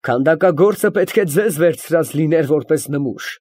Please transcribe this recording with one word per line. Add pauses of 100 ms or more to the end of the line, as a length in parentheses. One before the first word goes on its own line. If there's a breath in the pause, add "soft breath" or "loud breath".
Քանդակագործը
պետք
է
ձեզ
վերցրած
լիներ
որպես
նմուշ (120)